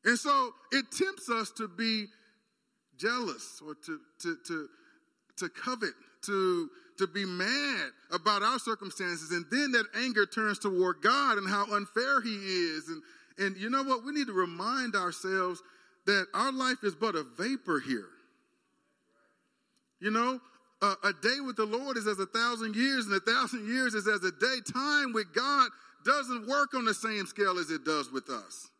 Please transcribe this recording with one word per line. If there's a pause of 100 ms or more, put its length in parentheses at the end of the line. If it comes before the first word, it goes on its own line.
And
so (200)
it
tempts
us
to
be (920)
jealous
or
to, (220)
to,
to, (720)
to
covet, (320)
to, (300)
to
be
mad (220)
about
our
circumstances.
And
then
that (100)
anger
turns
toward
God
and
how
unfair
he
is.
And, (380)
and
you
know
what?
We
need
to
remind
ourselves (420)
that
our
life
is
but
a
vapor
here. (1900)
You
know, (420)
a,
a
day
with
the
Lord
is
as
a
thousand
years,
and
a
thousand
years
is
as
a
day. (140)
Time
with
God (340)
doesn't
work
on
the
same
scale
as
it
does
with
us. (100)